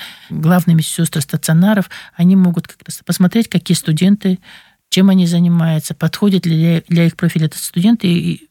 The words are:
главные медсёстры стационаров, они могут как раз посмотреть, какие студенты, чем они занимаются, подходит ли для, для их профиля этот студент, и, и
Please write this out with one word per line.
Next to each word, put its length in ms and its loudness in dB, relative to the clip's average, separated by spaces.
главные 460 2
медсёстры 460 -2
стационаров, 680 0
они 180 2
могут 320 0
как 180 -20
раз 200 -14
посмотреть, 420 0
какие 300 -2
студенты, 600 0
чем 200 2
они 180 4
занимаются, 640 0
подходит 520 -2
ли 100 0
для, 320 0
для 200 2
их 100 -4
профиля 300 -2
этот 140 -10
студент, 440 0
и, 20 0
и 420 -4